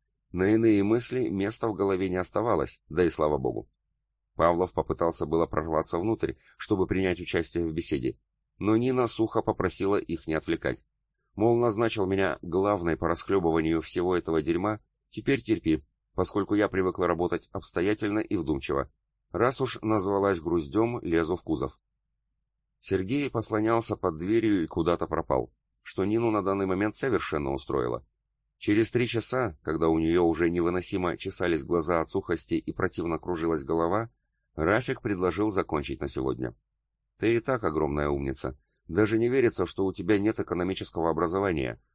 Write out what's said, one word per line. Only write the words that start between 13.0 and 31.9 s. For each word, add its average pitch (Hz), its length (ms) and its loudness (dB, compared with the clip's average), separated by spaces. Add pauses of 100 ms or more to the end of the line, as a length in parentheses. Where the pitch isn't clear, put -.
расхлёбыванию 82 720 2
всего 90 360 -2
этого 82 260 0
дерьма, 90 380 -2 (280)
теперь 131 320 -2
терпи, 87 440 0 (300)
поскольку 98 400 -2
я 101 140 4
привыкла 92 380 0
работать 87 460 -2
обстоятельно 101 640 -2
и - 180 -2
вдумчиво. 71 540 -2 (420)
Раз 120 280 0
уж 127 200 -4
назвалась 98 600 0
груздём, 87 640 0
лезу 82 340 0
в - 60 -8
кузов. 67 360 -4 (1040)
Сергей 113 500 -2
послонялся 110 640 0
под 87 200 -2
дверью 101 480 2
и - 20 -4
куда-то 85 400 0
пропал, 73 460 -2 (300)
что - 220 -4
Нину 113 260 2
на 104 120 0
данный 98 240 0
момент 98 300 0
совершенно 80 560 -2
устроило. 62 520 -4 (540)
Через 107 320 2
три 123 160 0
часа, 117 560 -4
когда 80 260 0
у 80 100 4
неё 82 260 4
уже 82 260 2
невыносимо 87 640 -2
чесались 87 480 -2
глаза 82 360 0